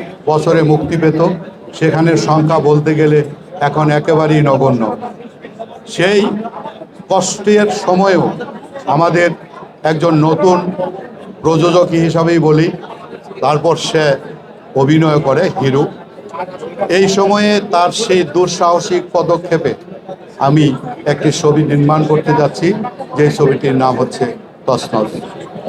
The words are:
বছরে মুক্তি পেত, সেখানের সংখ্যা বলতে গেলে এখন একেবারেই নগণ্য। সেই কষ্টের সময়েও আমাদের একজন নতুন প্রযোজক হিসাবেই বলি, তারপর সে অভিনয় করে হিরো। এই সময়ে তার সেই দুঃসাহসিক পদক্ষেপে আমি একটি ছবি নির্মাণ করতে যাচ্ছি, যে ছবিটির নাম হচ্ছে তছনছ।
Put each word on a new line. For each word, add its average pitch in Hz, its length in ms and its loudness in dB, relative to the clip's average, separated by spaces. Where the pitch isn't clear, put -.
বছরে 160 380 2
মুক্তি 151 340 0
পেত, 156 220 2
সেখানের 160 440 2
সংখ্যা 156 320 2
বলতে 147 400 2
গেলে 151 200 4
এখন 147 300 0
একেবারেই 151 580 2
নগণ্য। 131 340 2
সেই 196 280 2
কষ্টের 208 560 2
সময়েও 180 420 2
আমাদের 170 420 2
একজন 160 300 2
নতুন 185 300 4
প্রযোজক 165 460 2
হিসাবেই 165 340 2
বলি, 156 280 4
তারপর 151 340 2
সে 160 160 0
অভিনয় 151 440 4
করে 135 240 0
হিরো। 135 240 2
এই 196 80 4
সময়ে 208 340 2
তার 175 160 2
সেই 185 180 2
দুঃসাহসিক 175 680 0
পদক্ষেপে 170 560 0
আমি 151 180 4
একটি 151 180 0
ছবি 147 220 2
নির্মাণ 147 380 2
করতে 156 300 0
যাচ্ছি, 151 280 0
যে 147 80 4
ছবিটির 135 460 2
নাম 127 140 2
হচ্ছে 123 280 -2
তছনছ। 113 460 -2